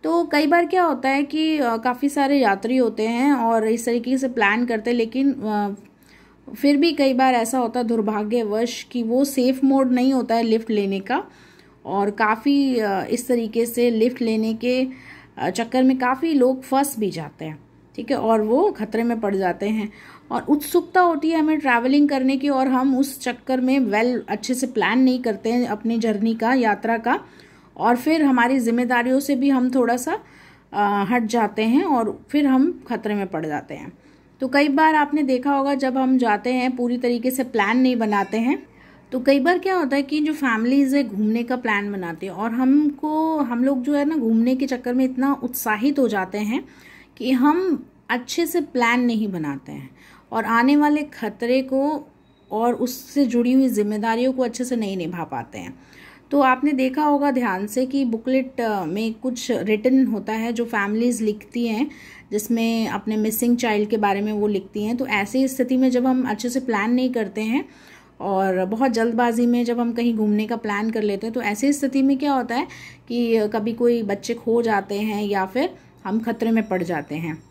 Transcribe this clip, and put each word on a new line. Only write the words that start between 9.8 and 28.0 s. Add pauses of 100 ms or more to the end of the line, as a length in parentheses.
नहीं
होता
है
लिफ्ट
लेने
का (640)
और
काफ़ी,
अ,
इस
तरीके
से
लिफ्ट
लेने
के, (500)
अ,
चक्कर
में
काफ़ी
लोग
फंस
भी
जाते
हैं, (380)
ठीक
है,
और
वो
खतरे
में
पड़
जाते
हैं। (380)
और
उत्सुकता
होती
है
हमें
ट्रैवलिंग
करने
की
और
हम
उस
चक्कर
में
well (100)
अच्छे
से
प्लान
नहीं
करते
हैं
अपनी
जर्नी
का,
यात्रा
का, (560)
और
फिर